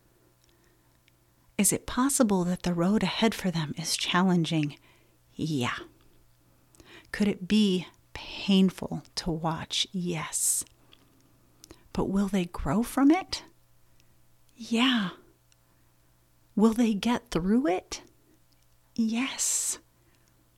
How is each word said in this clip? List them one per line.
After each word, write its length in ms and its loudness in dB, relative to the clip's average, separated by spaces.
Is 160 2
it 140 -4
possible 580 2
that 180 -2
the 120 0
road 280 2
ahead 320 0
for 160 -2
them 280 -4
is 180 -4
challenging? 800 0
Yeah. 440 -4
Could 160 0
it 220 -4
be 380 2
painful 920 0
to 160 -6
watch? 640 -4
Yes. 680 -4
But 160 -2
will 180 0
they 160 0
grow 380 -2
from 280 4
it? 340 -2
Yeah. 560 0
Will 200 4
they 180 2
get 380 -2
through 360 2
it? 360 -6
Yes. 840 -2